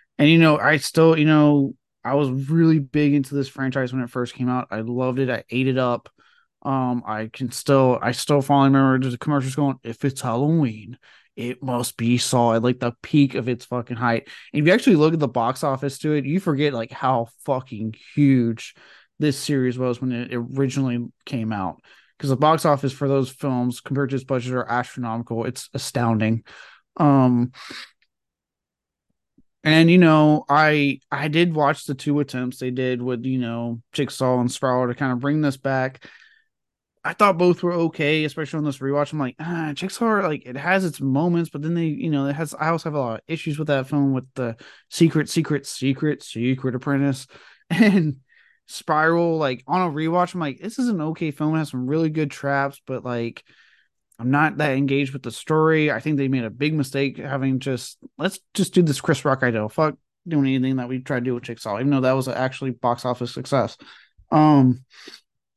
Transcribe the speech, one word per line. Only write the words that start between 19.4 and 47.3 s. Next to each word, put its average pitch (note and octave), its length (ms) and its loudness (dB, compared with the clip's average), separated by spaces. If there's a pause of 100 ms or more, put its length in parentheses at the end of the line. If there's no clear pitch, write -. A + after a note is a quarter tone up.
was B2 220 -2
when B2+ 120 -4
it A#2+ 200 -8
originally B2+ 720 -2 (200)
came A2 260 -4
out. F#2+ 260 -6 (400)
'Cause C#3 120 -4
the C3 60 2
box D#3 280 2
office C#3 280 0
for C#3+ 140 -6
those C3+ 220 0
films, B2 520 -4
compared C#3 300 -4
to C3+ 60 -4
its C3 80 -6
budget, B2+ 300 -4
are B2 120 -4
astronomical. A#2 800 -4
It's - 300 -8
astounding. A2+ 680 0 (540)
Um, B2+ 560 4 (2000)
and, D#3+ 280 6
you F3+ 80 8
know, D3+ 500 6
I, D3 520 2 (100)
I D3 180 -4
did E3 260 2
watch D3 300 0
the C#3+ 100 -6
two D3 260 -2
attempts B2+ 380 -6
they B2+ 120 -6
did B2+ 320 -2
with, B2 240 -4
you C3 120 -2
know, A#2 440 -6 (100)
Jigsaw B2+ 480 0
and B2 100 0
Spiral B2+ 380 -2
to A#2+ 60 -4
kind C3 180 -4
of B2 60 -4
bring D3 240 -2
this C#3 160 -2
back. C3 440 -4 (1000)
I - 80 -6
thought G3+ 240 2
both F3 260 2
were F3 100 -2
okay, D#3+ 520 0
especially D3+ 320 -8
on D3+ 80 -2
this C#3 140 -4
rewatch. C#3+ 340 -2
I'm D3+ 60 -6
like, B2+ 200 -6
"Ah, E3 360 -6
Jigsaw, G3+ 520 -2
like, D3+ 200 -4
it B2 100 -12
has F#3 300 0
its D#3+ 120 -4
moments, D#3+ 520 0
but D3 100 -10
then D#3+ 140 -4
they, E3 140 0
you D#3+ 220 -4
know, C#3 160 0
it C#3+ 100 -4
has, D#3 180 -8
I D#3 140 -4
also E3 200 -2
have D3+ 60 -8
a D3+ 40 -2
lot A#2+ 200 -4
of - 100 -18
issues D#3 300 -6
with D#3 100 -6
that C3+ 180 0
film C#3 280 0
with C3 200 -6
the A#2+ 220 -6 (320)
secret, D#3 400 2
secret, D#3 380 -2
secret, C#3 560 -4
secret B2+ 520 -4
apprentice." C3+ 580 -2